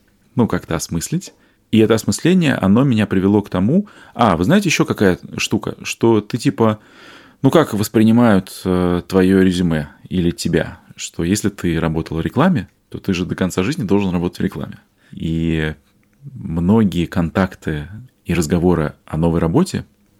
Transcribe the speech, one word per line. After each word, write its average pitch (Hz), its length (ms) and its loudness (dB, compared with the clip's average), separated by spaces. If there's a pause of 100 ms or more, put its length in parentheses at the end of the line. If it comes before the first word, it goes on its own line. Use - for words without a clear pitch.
(360)
ну, 117 120 2
как-то - 280 -4
осмыслить. - 580 -6 (380)
И 110 80 4
это 110 160 4
осмысление, 151 600 0
оно 104 280 2
меня 110 240 2
привело 98 340 2
к - 80 -16
тому... 131 380 0 (260)
А, 110 240 2
вы 85 80 -2
знаете, 185 240 2
еще - 160 0
какая 95 340 2 (180)
штука, - 460 -4
что 113 380 0
ты, - 160 -8
типа... 110 420 0 (640)
Ну, 135 100 4
как - 220 2
воспринимают, 110 920 2
э, 90 420 0
твое 95 360 4
резюме 87 460 0 (200)
или 85 220 0
тебя? 82 480 -4 (180)
Что - 260 -8
если 101 260 -2
ты 82 300 -4
работал 80 380 -4
в 82 40 -2
рекламе, 123 460 0 (220)
то - 100 -12
ты 98 140 -2
же 87 120 -2
до 87 100 -6
конца 92 280 -2
жизни 143 200 -4
должен 98 280 0
работать 87 280 -4
в 92 40 -2
рекламе. - 360 -8 (340)
И 80 600 -2 (600)
многие 87 720 0
контакты 82 840 -4 (360)
и 87 80 -4
разговоры 80 600 0 (100)
о 80 120 -8
новой 82 220 0
работе, 85 460 0 (340)